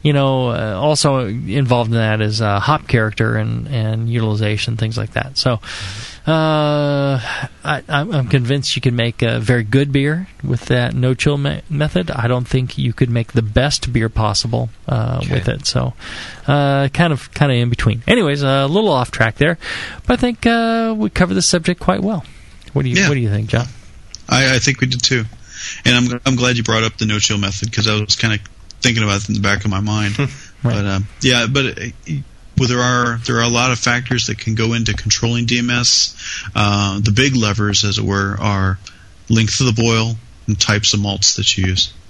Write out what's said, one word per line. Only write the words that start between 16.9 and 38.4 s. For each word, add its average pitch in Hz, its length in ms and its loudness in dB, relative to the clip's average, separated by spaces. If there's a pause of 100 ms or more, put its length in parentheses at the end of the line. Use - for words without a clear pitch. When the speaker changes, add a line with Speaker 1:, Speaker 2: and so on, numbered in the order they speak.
Speaker 1:
of, - 220 -4
kind 143 180 2
of 123 60 2
in 120 140 2
between. 117 360 0
Anyways, 147 360 2
uh, 135 220 2
a - 20 -2
little 196 240 2
off 123 180 2
track - 280 0
there, 156 200 2 (480)
but 247 80 2
I 247 40 2
think, 247 280 -2
uh, 226 500 2
we 214 140 -2
covered 185 240 0
the 190 80 2
subject 175 380 0
quite 190 240 0
well. 196 200 -2 (500)
What 139 100 2
do 131 60 0
you, 131 80 0
Speaker 3:
Yeah. 190 100 4
Speaker 1:
what 147 80 2
do 127 60 0
you 113 100 0
think, 107 180 -2
John? 120 160 0 (640)
Speaker 3:
I, 131 240 4
I 127 60 4
think 135 220 0
we 131 40 2
did 127 160 -2
too. 120 240 0 (580)
And 123 120 4
I'm, 123 320 0
I'm 131 80 4
glad 123 220 2
you 117 60 -2
brought 113 200 2
up 113 140 -2
the 113 100 -2
no-chill 104 320 0
method, 101 340 -4
'cause 107 140 0
I 107 120 2
was 104 160 0
kinda 110 220 0 (440)
thinking 117 220 2
about 101 200 0
it 101 60 -10
in 104 40 -2
the 104 80 -2
back 101 240 2
of 104 60 0
my 95 80 -2
mind. 104 380 -2
Speaker 1:
<laughs> 139 120 -2 (340)
Right. 117 120 2
Speaker 3:
But, 101 100 0
uh, 98 140 0 (220)
yeah, 120 260 2
but, 131 320 0
uh, 104 60 -8 (720)
well, 127 120 2
there 123 100 2
are, 123 460 2
there 123 120 0
are 117 60 4
a 120 60 2
lot 120 220 2
of 117 80 -2
factors 123 480 0
that 110 100 -4
can 113 180 -2
go 113 180 0
into 113 200 0
controlling 117 520 0
D 120 140 0
M 123 100 0
S. - 460 0 (400)
Uh, 101 440 2
the 107 120 2
big 131 240 2
levers, 104 480 0
as 101 140 -2
it 107 60 -2
were, 98 360 0
are 95 400 0 (500)